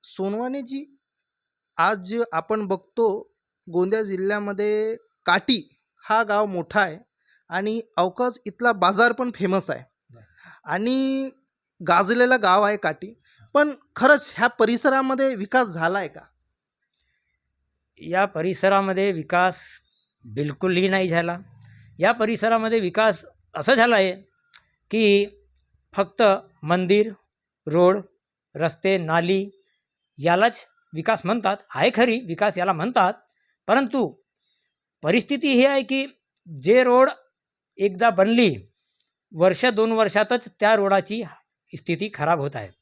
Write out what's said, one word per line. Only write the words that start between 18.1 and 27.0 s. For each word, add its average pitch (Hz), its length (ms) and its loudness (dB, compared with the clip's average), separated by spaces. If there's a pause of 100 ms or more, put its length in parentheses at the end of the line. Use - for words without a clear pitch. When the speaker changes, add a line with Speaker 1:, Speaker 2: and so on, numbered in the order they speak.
Speaker 2:
परिसरामध्ये 190 880 0
विकास 175 500 -2 (640)
बिलकुलही 147 640 -2
नाही 190 200 0
झाला. 170 300 -2 (600)
या 190 140 2
परिसरामध्ये 226 680 0
विकास 202 440 0 (300)
असा 185 200 0
झाला 233 220 4
आहे 190 160 2 (800)
की 208 360 2 (680)
फक्त 196 300 -4 (400)
मंदिर, 185 500 0 (540)